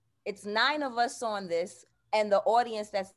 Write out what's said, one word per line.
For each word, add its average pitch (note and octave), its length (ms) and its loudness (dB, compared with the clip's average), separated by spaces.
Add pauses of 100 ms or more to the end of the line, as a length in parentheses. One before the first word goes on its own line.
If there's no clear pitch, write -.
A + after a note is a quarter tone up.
(260)
it's G3 200 -8
nine B3+ 380 0
of A#3+ 140 -4
us A#3+ 260 0
on G3+ 240 -4
this E3+ 360 -4 (300)
and G#3+ 180 2
the G3 100 6
audience A3 480 0
that's F#3+ 280 -6